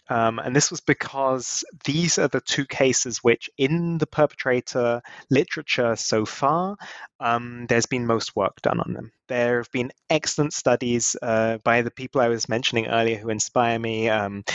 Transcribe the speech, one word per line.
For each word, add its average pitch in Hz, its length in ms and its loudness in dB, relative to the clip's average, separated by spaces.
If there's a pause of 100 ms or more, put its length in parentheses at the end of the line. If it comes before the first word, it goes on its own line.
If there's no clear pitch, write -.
Um, 113 300 0
and 127 140 -4
this 143 160 4
was 175 120 -10
because 135 840 -2 (220)
these 156 340 0
are - 80 4
the 131 140 -2
two - 240 -2
cases 127 540 0
which, - 380 2
in 165 400 0
the 156 100 -2
perpetrator 123 960 0 (280)
literature 127 680 0
so 110 300 0
far, 170 500 0 (460)
um, 120 480 -2
there's 117 160 4
been 123 200 -2
most 113 300 0
work - 260 0
done - 200 0
on - 100 -4
them. 117 220 -10 (160)
There 123 280 2
have 117 140 -6
been 127 220 -4 (160)
excellent 151 420 0
studies, 120 680 2
uh, 113 420 0
by 120 180 4
the 117 100 -4
people 131 280 -4
I 120 80 6
was 117 220 0
mentioning 117 380 0
earlier 113 300 2
who 110 120 -8
inspire 117 500 0
me, 113 300 -2
um, 101 340 -2 (120)